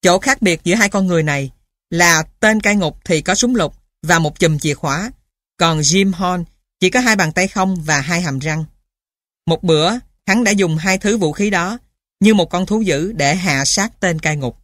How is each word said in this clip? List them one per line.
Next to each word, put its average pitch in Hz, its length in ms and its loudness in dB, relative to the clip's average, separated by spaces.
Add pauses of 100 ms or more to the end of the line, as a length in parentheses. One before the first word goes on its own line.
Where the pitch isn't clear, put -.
Chỗ 185 160 4
khác - 240 -2
biệt 175 220 0
giữa 175 100 2
hai 214 140 2
con 196 180 0
người 170 160 0
này 139 280 -2 (400)
là 170 320 4 (180)
tên 220 200 4
cai 208 160 0
ngục 170 280 -2
thì 160 160 0
có 185 140 -2
súng 247 200 0
lục 170 200 -2 (280)
và 165 160 0
một 151 200 -2
chùm 156 200 2
chìa 147 160 -2
khóa, 160 360 -6 (460)
còn 165 240 0
Jim 190 320 2
Horn 180 320 -4 (360)
chỉ 185 100 2
có 247 100 0
hai 226 160 2
bàn 165 160 0
tay 185 160 0
không 185 340 -2
và 151 180 0
hai 170 200 -2
hàm 147 180 -4
răng. 156 260 -4 (840)
Một 160 160 0
bữa, 165 300 2 (340)
hắn 220 180 2
đã 208 60 2
dùng 190 260 0
hai 185 220 0
thứ 208 180 0
vũ 165 160 0
khí 202 180 -2
đó 190 280 -4 (420)
như 214 140 6
một 180 160 2
con 185 160 -2
thú 214 140 0
dữ 180 320 -2
để 143 220 0
hạ 175 300 -2
sát 208 360 -4
tên 175 180 0
cai 156 180 -2
ngục. 131 280 -6